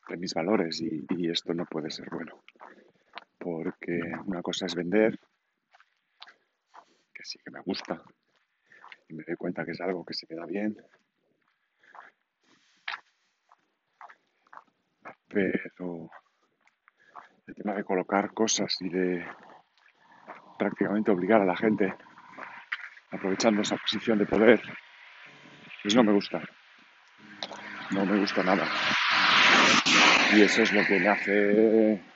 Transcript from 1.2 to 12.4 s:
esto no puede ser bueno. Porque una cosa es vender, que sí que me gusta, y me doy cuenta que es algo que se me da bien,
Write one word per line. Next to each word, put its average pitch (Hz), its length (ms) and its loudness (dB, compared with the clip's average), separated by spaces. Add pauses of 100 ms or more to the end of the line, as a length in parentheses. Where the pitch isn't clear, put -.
esto 85 240 -4
no 85 100 -4
puede 78 260 -8
ser - 200 -14
bueno. 80 320 -12 (960)
Porque 87 640 -6 (260)
una 90 160 -6
cosa 92 240 -6
es 85 80 -6
vender, 101 440 2 (2000)
que - 100 -20
sí - 180 -14
que - 80 -18
me 69 100 -18
gusta, 90 420 -8 (1040)
y - 60 -16
me 78 100 -14
doy 85 120 -8
cuenta 90 280 -8
que 80 80 -10
es 165 80 -10
algo 175 240 -4
que - 100 -12
se - 140 -12
me 82 80 -12
da 82 80 -10
bien, 104 320 -4 (4000)